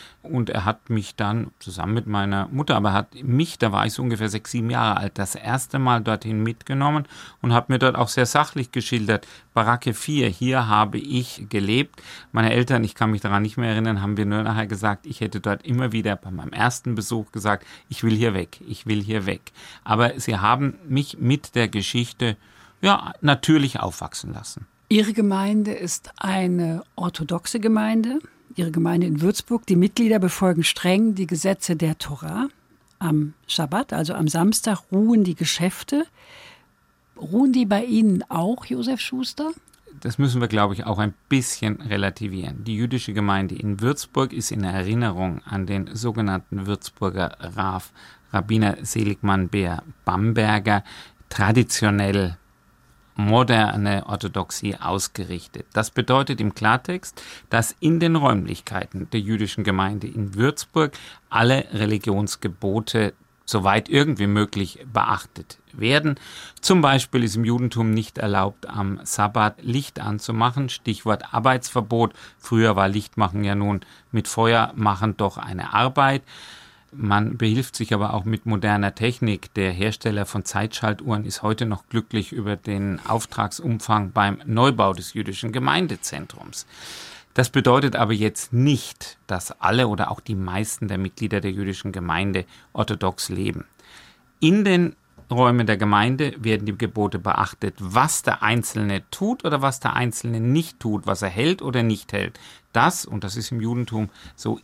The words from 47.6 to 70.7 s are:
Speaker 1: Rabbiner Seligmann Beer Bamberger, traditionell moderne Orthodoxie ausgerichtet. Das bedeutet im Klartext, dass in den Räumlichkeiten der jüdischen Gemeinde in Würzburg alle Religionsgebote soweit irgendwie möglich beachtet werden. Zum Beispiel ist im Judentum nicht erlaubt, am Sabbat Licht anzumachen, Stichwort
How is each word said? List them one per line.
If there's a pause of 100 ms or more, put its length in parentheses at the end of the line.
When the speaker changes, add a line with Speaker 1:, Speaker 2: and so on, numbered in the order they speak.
Speaker 1:
Rabbiner
Seligmann
Beer (220)
Bamberger, (460)
traditionell (800)
moderne
Orthodoxie
ausgerichtet.
Das
bedeutet
im
Klartext, (300)
dass
in
den
Räumlichkeiten
der
jüdischen
Gemeinde
in
Würzburg (380)
alle
Religionsgebote (320)
soweit
irgendwie
möglich
beachtet (160)
werden. (460)
Zum
Beispiel
ist
im
Judentum
nicht
erlaubt,
am
Sabbat
Licht
anzumachen,
Stichwort